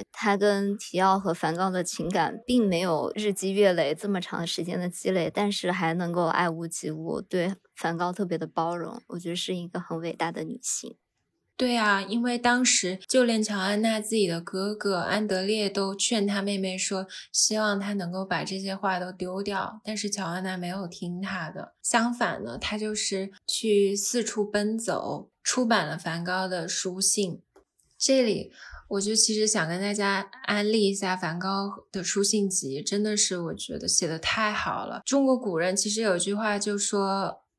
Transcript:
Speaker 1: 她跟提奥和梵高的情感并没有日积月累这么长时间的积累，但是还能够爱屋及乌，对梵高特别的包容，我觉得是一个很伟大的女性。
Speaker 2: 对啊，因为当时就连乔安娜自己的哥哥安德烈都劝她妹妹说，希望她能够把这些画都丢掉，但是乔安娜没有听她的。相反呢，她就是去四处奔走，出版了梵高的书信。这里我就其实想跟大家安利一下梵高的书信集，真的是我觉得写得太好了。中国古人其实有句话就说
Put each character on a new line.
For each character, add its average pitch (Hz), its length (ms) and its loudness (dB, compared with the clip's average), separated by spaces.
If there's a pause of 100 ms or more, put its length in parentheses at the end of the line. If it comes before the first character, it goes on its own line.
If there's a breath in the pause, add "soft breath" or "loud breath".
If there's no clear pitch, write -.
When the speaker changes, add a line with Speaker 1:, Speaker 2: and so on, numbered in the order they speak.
(120)
Speaker 1:
她 202 240 2
跟 202 420 2
提 - 240 -4
奥 202 160 6
和 180 160 0
梵 165 220 0
高 185 120 0
的 185 140 0
情 160 260 -4
感 180 380 0
并 247 200 4
没 175 120 4
有 165 380 2
日 208 160 0
积 190 200 -2
月 196 200 6
累 156 200 2
这 202 160 -4
么 190 120 0
长 170 260 -4
时 175 160 -4
间 175 160 -4
的 180 100 -2
积 - 220 -2
累， 170 240 2
但 202 160 2
是 185 220 -2
还 170 220 0
能 175 180 0
够 170 140 2
爱 170 220 2
屋 170 200 -4
及 156 240 -6
乌， 160 280 -4
对 180 320 -2 (220)
梵 170 240 -2
高 175 140 0
特 196 120 -2
别 170 140 -2
的 160 80 -4
包 170 300 -2
容， - 320 -8
我 175 100 -8
觉 175 100 -8
得 170 60 -4
是 180 220 -2
一 175 100 -6
个 180 140 -6
很 170 180 -6
伟 165 140 -4
大 165 180 -2
的 165 140 -6
女 165 180 -8
性。 - 320 -6 (640)
Speaker 2:
对 247 160 2
啊， 208 280 4
因 226 200 -2
为 240 140 0
当 240 260 4
时 185 360 2 (100)
就 254 160 6
连 226 180 2
乔 208 160 -2
安 202 220 0
娜 226 180 2
自 214 160 -4
己 202 120 4
的 170 160 -2
哥 196 320 -4
哥 196 220 0
安 208 300 0
德 185 140 2
烈 202 300 0
都 196 260 -2
劝 202 300 2
她 202 160 0
妹 202 160 -2
妹 185 180 -2
说， 190 300 -4 (260 loud breath)
希 - 240 2
望 208 240 2
她 202 140 -4
能 175 180 -4
够 190 140 -4
把 180 180 -2
这 190 140 -6
些 190 180 -6
画 190 240 0
都 180 100 -6
丢 185 320 -6
掉， 202 400 -4
但 214 140 -6
是 202 140 -4
乔 196 160 -4
安 175 160 -4
娜 185 160 -4
没 175 100 -6
有 185 180 -6
听 175 320 -6
她 190 300 -6
的。 - 240 -12 (100)
相 240 300 2
反 196 320 -2
呢， 120 140 -8
她 - 180 -4
就 214 180 -2
是 196 360 -2 (160 loud breath)
去 202 500 4
四 233 260 0
处 208 220 0
奔 208 340 0
走， - 520 -4 (120)
出 - 220 0
版 202 240 4
了 151 80 -4
梵 170 260 -4
高 185 240 -2
的 180 220 -4
书 185 320 -4
信。 190 400 0 (560)
这 262 260 6
里 214 300 0 (360 loud breath)
我 202 120 0
就 208 160 0
其 214 180 4
实 214 120 2
想 196 200 0
跟 175 140 -4
大 202 140 -2
家 196 340 0 (160)
安 208 180 0
利 214 240 4
一 196 80 4
下 190 220 0
梵 170 220 -4
高 196 520 -4
的 185 140 -4
书 196 180 0
信 202 280 2
集， 135 320 -4
真 208 200 -2
的 214 140 0
是 190 220 0
我 165 160 -4
觉 - 240 -10
得 - 100 -6
写 - 180 2
得 160 120 -2
太 214 340 0
好 - 320 -2
了。 - 220 -8
中 277 180 4
国 262 100 6
古 233 220 0
人 185 180 2
其 208 140 0
实 214 140 -2
有 190 160 4
句 196 160 0
话 208 240 0
就 208 180 0
说 196 640 0 (180)